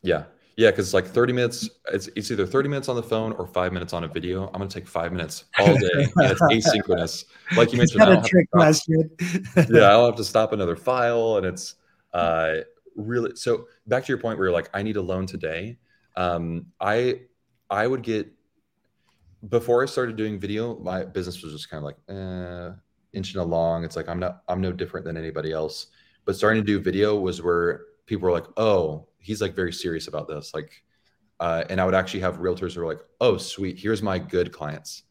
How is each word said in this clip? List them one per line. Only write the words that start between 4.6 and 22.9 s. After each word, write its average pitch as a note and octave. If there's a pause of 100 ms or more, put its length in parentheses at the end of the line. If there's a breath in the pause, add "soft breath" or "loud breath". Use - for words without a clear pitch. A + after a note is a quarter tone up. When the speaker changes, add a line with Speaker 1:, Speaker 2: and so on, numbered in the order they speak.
Speaker 1:
take F#2+
five E2+
minutes F2 (140)
all F#3
day, A#2+
Speaker 2:
<laughs> -
Speaker 1:
and C3+
it's A#2
asynchronous. G#2+ (300 loud breath)
Like A#2
you A#2+
Speaker 2:
Is -
Speaker 1:
mentioned, G#3
Speaker 2:
that G#3+
Speaker 1:
I -
Speaker 2:
a -
Speaker 1:
don't -
have -
Speaker 2:
trick F3+
Speaker 1:
to E3+
stop. D#3+
Speaker 2:
question? C#3+
<laughs> A2+
Speaker 1:
Yeah, G#2+
I -
don't A#2
have A2
to A2
stop A2
another F2+
file, A#2
and F#2+
it's, F2+ (360)
uh, D#2+ (340)
really, A#2
so A#2 (180)
back B2+
to C#3+
your B2
point A2+
where F#2+
you're F2
like, E2+
"I G2+
need G#2+
a G2+
loan F#2
today." F#2 (380)
Um, E2+ (140)
I, A#2 (480)
I G#2
would B2+
get, A2 (1160)
before A#2+
I -
started B2+
doing G#2+
video, G#2+
my F2+
business F2+
was D#2
just D2+
kinda D2+
like, C#2+ (120)
eh, F2+ (420)